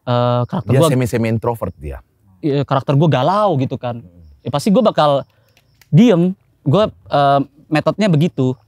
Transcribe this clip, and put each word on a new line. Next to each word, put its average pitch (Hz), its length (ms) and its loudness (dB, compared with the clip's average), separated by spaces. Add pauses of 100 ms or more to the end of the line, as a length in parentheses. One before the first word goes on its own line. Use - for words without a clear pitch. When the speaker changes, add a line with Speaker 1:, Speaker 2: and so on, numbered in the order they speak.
Speaker 1:
eh, 123 400 0
karakter 117 260 -8
Speaker 2:
Dia 131 80 2
Speaker 1:
gue 160 140 4
Speaker 2:
semi-semi 123 340 -2
introvert 113 480 -4
dia. 73 240 -14 (420)
Speaker 1:
Iya, 143 240 -2
karakter 139 300 -2
gue 160 140 2
galau 165 480 0
gitu 131 200 -4
kan. 120 220 -10
Speaker 2:
Hmm. - 220 -20 (200)
Speaker 1:
Ya - 80 -12
pasti 143 200 -4
gue 208 120 4
bakal 151 440 0 (640)
diem. 185 440 4 (280)
Gue, 175 280 0
eh, 143 520 0 (260)
metodenya 156 420 -2
begitu. 139 480 0 (120)